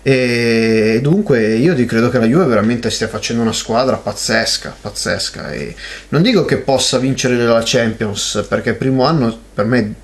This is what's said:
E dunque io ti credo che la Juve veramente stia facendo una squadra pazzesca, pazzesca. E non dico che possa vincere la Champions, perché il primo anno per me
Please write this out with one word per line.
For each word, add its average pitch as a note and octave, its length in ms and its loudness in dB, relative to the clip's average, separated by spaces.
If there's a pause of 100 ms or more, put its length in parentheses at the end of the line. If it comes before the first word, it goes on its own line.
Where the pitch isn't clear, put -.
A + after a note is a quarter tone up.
E A#2 1000 2
dunque C#3 540 2
io D3 180 4
ti B2 120 2
credo A2+ 240 2
che B2+ 100 0
la A2+ 60 2
Juve D3+ 220 4
veramente A2+ 420 2
stia A2 180 -2
facendo A#2 360 -4
una A2 100 0
squadra A#2+ 420 0
pazzesca, - 840 -4
pazzesca. - 720 -8
E - 200 -8 (360)
non C#3+ 120 2
dico G3+ 220 4
che C3+ 140 0
possa C3 400 0
vincere B2 400 0
la A#2 260 2
Champions, A2 840 -2
perché A2 220 -2
il A2 40 -2
primo C3 300 0
anno C3+ 340 0 (140)
per G#2 100 -2
me A#2+ 300 0 (100)